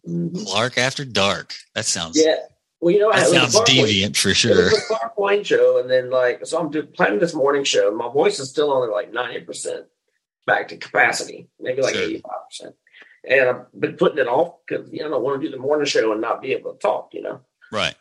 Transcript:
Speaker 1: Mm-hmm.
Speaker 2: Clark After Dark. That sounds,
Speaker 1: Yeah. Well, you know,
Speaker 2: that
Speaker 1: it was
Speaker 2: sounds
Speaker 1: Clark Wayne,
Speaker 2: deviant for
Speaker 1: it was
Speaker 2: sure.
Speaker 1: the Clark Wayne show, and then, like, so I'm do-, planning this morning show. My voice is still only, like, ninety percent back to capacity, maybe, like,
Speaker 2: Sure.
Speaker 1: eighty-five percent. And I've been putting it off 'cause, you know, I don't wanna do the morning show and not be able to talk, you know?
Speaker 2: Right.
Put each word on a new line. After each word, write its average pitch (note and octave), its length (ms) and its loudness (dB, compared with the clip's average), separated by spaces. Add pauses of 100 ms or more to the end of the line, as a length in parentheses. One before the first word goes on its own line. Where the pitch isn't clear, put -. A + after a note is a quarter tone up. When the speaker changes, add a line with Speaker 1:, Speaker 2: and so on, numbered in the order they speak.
Speaker 1:
Mm-hmm. A#2 360 -4
Speaker 2:
Clark B2 340 0
After C3 260 0
Dark. G2+ 500 0 (200)
That A2 100 -4
sounds, G2 380 -2
Speaker 1:
Yeah. D#3 140 4 (440)
Well, F3 140 2
you G#3 60 4
know, G#3+ 120 4
Speaker 2:
that G3 60 4
Speaker 1:
it F3 60 4
was - 80 4
Speaker 2:
sounds B2+ 200 4
Speaker 1:
Clark - 160 4
Wayne, C3+ 80 6
Speaker 2:
deviant G#2 400 2
for - 120 2
Speaker 1:
it - 20 2
was F2+ 80 2
Speaker 2:
sure. A#2 160 4 (160)
Speaker 1:
the G#3 180 2
Clark A3+ 300 -4
Wayne G3+ 260 0
show, B2+ 340 4
and B2+ 120 -2
then, B2+ 180 2
like, B2+ 380 0
so D#3+ 120 -4
I'm D#3+ 120 -2
do-, D3 140 -4
planning - 340 0
this E3+ 160 0
morning C#3+ 280 2
show. G2+ 280 2
My A#2 200 -6
voice D#3+ 300 0
is C3 80 -10
still D3 240 0
only, B2+ 160 0
like, G#2 240 -4
ninety A#2+ 300 -6
percent - 420 -10 (640)
back G#2 220 0
to - 100 -14
capacity, - 720 -4 (120)
maybe, C3 220 -2
like, A2 120 0
Speaker 2:
Sure. A2+ 100 -2
Speaker 1:
eighty-five - 440 -8
percent. - 260 -18 (540)
And C3 220 4
I've - 160 -6 (120)
been C#3+ 200 -4
putting F3 200 2
it B2 100 2
off D3+ 260 0 (120)
'cause, - 240 -8
you - 100 -12
know, D#3 80 -8
I - 20 -8
don't C3 120 -2
wanna C#3 200 -2
do D#3 80 -6
the C3 80 -12
morning C#3+ 280 0
show A#2 260 2
and A2 100 -2
not A2+ 180 -4
be C3+ 140 -6
able - 180 -8
to - 60 -20
talk, - 340 -4
you - 80 -10
know? - 220 -10 (280)
Speaker 2:
Right. G2 300 -2